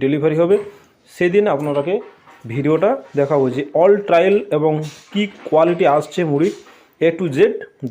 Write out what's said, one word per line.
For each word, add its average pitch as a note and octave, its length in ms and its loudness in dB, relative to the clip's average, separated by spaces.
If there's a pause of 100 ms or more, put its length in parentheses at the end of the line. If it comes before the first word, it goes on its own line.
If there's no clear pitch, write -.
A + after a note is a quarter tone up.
ডেলিভারি D3+ 380 0
হবে, F3+ 140 2 (600)
সেদিন F3+ 280 0 (100)
আপনারাকে D3 400 -4 (580)
ভিডিওটা D#3 380 0 (300)
দেখাবো C#3 240 2 (120)
যে C#3+ 60 -2 (180)
all F#3+ 120 6 (160)
ট্রায়াল F3+ 280 4 (200)
এবং D#3 160 0 (400)
কি G3+ 100 -2 (260)
কোয়ালিটি E3+ 360 2 (120)
আসছে D3+ 240 -4 (100)
মুড়ির, D#3 240 0 (460)
A D#3+ 80 2 (100)
to F#3 80 -4 (100)
Z - 20 0 (520)